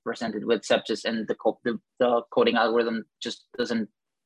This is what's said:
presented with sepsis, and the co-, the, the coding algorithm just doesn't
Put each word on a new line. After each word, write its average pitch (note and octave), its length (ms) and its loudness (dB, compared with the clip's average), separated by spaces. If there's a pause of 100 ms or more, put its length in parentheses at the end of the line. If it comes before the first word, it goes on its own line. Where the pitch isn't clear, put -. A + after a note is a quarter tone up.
presented G#2+ 400 -6
with A2 200 2
sepsis, A2 420 0
and A2 220 -4
the - 80 -2
co-, - 280 -2
the, A#2 160 -2 (200)
the A#2 220 4 (100)
coding D3+ 240 2
algorithm A2+ 500 2 (160)
just - 240 -10 (120)
doesn't A2+ 300 -2 (380)